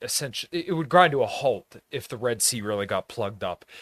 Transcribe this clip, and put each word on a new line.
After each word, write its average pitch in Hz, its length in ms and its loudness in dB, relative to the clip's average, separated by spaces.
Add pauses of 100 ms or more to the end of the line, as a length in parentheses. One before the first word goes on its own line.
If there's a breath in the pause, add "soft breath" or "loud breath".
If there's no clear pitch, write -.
essentially, - 480 -6 (100)
it, 165 100 -8
it 196 40 0
would 160 160 -2
grind 175 220 8
to 139 100 4
a 113 60 4
halt 120 500 -2 (140)
if 127 160 -6
the 127 100 -8
Red 117 240 -2
Sea 117 200 0
really 101 260 0
got 98 220 -2
plugged 101 340 -4
up. 90 200 -4 (180 loud breath)